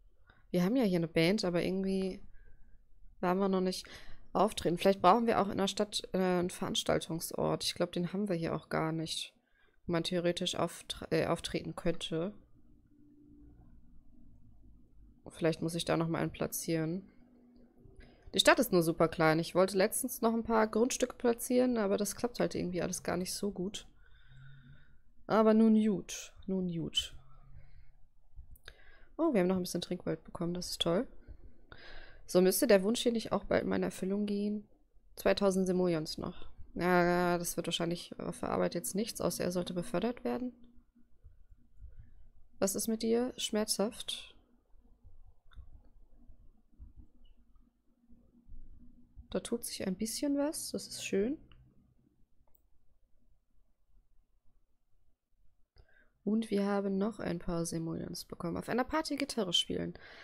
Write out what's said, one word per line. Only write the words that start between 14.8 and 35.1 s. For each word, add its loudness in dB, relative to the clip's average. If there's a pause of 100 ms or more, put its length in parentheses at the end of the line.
Vielleicht 0
muss -2
ich -4
da 4
noch 2
mal 0
einen 0
platzieren. -2 (1200)
Die 4
Stadt 8
ist 4
nur 6
super 4
klein. 4
Ich -4
wollte 4
letztens 0
noch 2
ein -2
paar 4
Grundstücke 0
platzieren, 2
aber 2
das -2
klappt -4
halt 0
irgendwie -2
alles -4
gar -2
nicht -4
so -4
gut. -6 (1400)
Aber 6
nun 8
gut, 2 (120)
nun 0
gut. -4 (2000)
Oh, 2
wir 6
haben 4
noch 2
ein 0
bisschen -4
Trinkgeld -6
bekommen, -4
das -6
ist -10
toll. 0 (1200)
So, 6
müsste 6
der 8
Wunsch 0
hier 2
nicht -2
auch 0
bald 2
mal 0
in 0
Erfüllung -2
gehen? -4 (480)